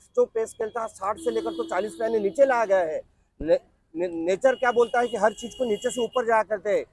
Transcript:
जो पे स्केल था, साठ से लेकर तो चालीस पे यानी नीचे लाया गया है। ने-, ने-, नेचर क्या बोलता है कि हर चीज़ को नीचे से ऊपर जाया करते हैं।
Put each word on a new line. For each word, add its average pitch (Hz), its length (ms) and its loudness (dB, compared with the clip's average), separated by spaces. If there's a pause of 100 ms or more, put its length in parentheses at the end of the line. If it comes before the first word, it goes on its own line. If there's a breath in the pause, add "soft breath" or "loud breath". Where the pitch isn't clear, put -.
(160)
जो 247 100 4
पे 226 200 -4
स्केल 214 240 -6
था, 226 180 -6
साठ 208 300 -6
से - 140 -4
लेकर 220 180 -4
तो - 140 -6
चालीस 202 280 -4
पे 226 120 -8
यानी 226 160 0
नीचे 208 260 2
लाया 233 200 2
गया 190 140 6
है। 156 220 -2 (400)
ने-, 165 200 2 (340)
ने-, 175 160 -2
नेचर 185 440 2
क्या 247 160 0
बोलता 240 280 2
है 240 80 0
कि 226 100 -6
हर 208 160 2
चीज़ 220 180 -14
को 254 140 -4
नीचे 220 260 -2
से 247 120 -4
ऊपर 240 220 -2
जाया 220 180 2
करते 214 260 -4
हैं। 165 240 0